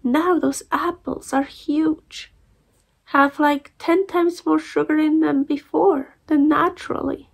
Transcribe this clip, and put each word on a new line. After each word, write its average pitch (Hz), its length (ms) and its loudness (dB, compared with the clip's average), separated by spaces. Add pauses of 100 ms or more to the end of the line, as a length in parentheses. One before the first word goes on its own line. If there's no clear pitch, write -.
Now 320 360 2
those 277 320 -2
apples - 640 -6
are 269 100 0
huge. - 880 -4 (720)
Have, 277 340 0
like, 294 400 -2
ten 349 280 0
times 349 380 -2
more 311 140 2
sugar 302 380 -2
in 311 240 2
them 285 220 2
before 294 760 0 (100)
than 294 200 2
naturally. - 880 -2